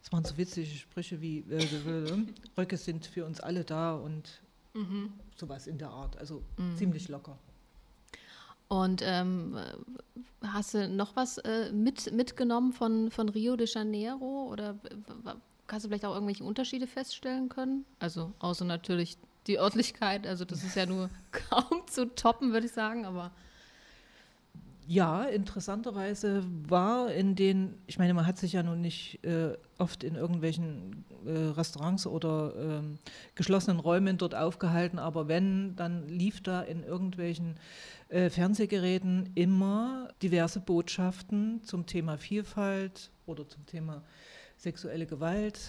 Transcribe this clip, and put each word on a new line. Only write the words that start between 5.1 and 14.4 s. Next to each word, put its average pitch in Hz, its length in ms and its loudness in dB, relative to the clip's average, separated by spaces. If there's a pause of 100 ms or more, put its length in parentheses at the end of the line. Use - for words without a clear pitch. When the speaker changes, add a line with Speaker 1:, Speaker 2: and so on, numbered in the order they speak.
Speaker 1:
sowas 139 320 -12
in 156 100 -8
der 147 140 -8
Art. 139 260 -6
Also 147 240 -10 (160)
Speaker 2:
Mhm. 180 180 -2
Speaker 1:
ziemlich 175 320 2
locker. 139 300 -10 (1300)
Speaker 2:
Und, 185 380 2
ähm, 180 500 0 (880)
hast 202 320 -4
du 202 160 2
noch 196 260 0
was, 254 240 0
äh, 220 320 0
mit-, 220 400 2
mitgenommen 240 640 2
von, 226 380 2
von 220 180 0
Rio 220 260 2
de 233 120 2
Janeiro? 247 840 -4